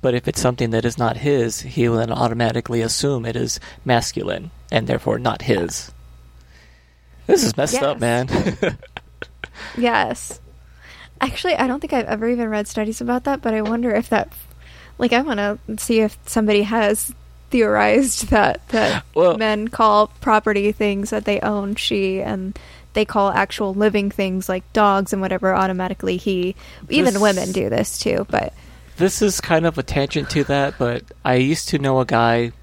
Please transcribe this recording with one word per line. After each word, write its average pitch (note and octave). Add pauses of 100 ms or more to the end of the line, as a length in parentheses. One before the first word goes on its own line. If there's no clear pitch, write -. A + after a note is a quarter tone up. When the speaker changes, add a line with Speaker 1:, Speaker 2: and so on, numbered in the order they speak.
Speaker 1:
But C3+
if B2
it's -
something B2
that A2+
is A#2+
not A#2+
his, A#2+
he A#2+
will A#2
then A2+
automatically A#2
assume A#2+
it A#2
is A#2+ (240)
masculine - (200)
and A2+
therefore -
not A#2+
his. F#2+ (1400)
This E4
is F#3
messed D#3
up, C#3
Speaker 2:
Yes. A#2+ (320)
Speaker 1:
man. E3
<laughs> - (880)
Speaker 2:
Yes. A#3 (840)
Actually, D4
I C4+
don't B3+
think D4+
I've A#3+
ever A3
even A#3+
read G#3
studies A3
about B3
that, C#4
but A3+
I A3
wonder A#3
if A3+
that, - (680)
like, B3
I A#3+
wanna G#3 (200)
see A3
if G#3+
somebody G#3+
has G#3+ (420)
theorized G#3+
that, -
that G#3+ (100)
Speaker 1:
Well E3+
Speaker 2:
men G#3+
call G#3+ (120)
property G#3+
things G3+
that G#3+
they G#3
own G3+
she, F#3+
and F#3+ (340)
they G#3
call G3+
actual G3
living G3+
things F#3
like F#3 (100)
dogs G3
and G3
whatever F#3
automatically F#3
he. F#3 (360)
Even C4+
Speaker 1:
This G3+
Speaker 2:
women F#3
do F#3+
this -
too, -
but - (460)
Speaker 1:
This F#3
is G3
kind E3
of E3
a C3
tangent C#3
to D3
that, C#3
but A#2+ (200)
I B2+
used C3+
to D3
know C3+
a B2
guy A#2 (120)